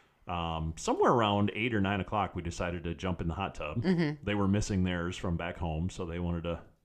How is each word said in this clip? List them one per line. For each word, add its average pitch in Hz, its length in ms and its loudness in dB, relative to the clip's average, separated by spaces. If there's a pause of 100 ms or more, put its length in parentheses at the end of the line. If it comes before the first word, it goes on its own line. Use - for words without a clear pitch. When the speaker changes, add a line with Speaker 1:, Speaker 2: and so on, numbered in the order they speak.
(280)
Speaker 1:
Um, 82 500 -2
somewhere 285 340 2
around 104 420 4
eight 113 200 -2
or 104 80 2
nine 98 200 2
o'clock, 98 340 -2
we 90 60 -4
decided 87 440 -4
to 85 100 -2
jump 92 260 -2
in 87 60 -2
the 82 60 -2
hot 90 220 -4
tub. 78 280 -4
Speaker 2:
Mm-hmm. 160 420 2
Speaker 1:
They 104 100 0
were 98 120 4
missing 101 360 2
theirs 90 340 0
from 87 180 -2
back 85 220 -4
home, 82 320 -2
so 92 160 -8
they 82 140 -6
wanted 85 240 -2
to, 85 160 -2 (260)